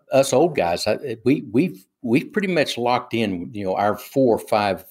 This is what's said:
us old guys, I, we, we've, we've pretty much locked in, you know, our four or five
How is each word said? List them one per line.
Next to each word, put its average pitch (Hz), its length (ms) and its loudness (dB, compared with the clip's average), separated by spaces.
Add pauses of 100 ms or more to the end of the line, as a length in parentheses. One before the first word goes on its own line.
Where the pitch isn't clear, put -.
(120)
us 135 200 4
old 151 240 2
guys, 87 320 0
I, 120 380 -4
we, 143 260 2
we've, 147 340 -2 (160)
we've 123 300 0
pretty 202 160 -2
much 160 300 0
locked 120 360 -2
in, 98 400 -2
you 101 120 -8
know, 92 100 -2
our 101 220 0
four 127 380 2
or 95 40 -2
five 104 520 -2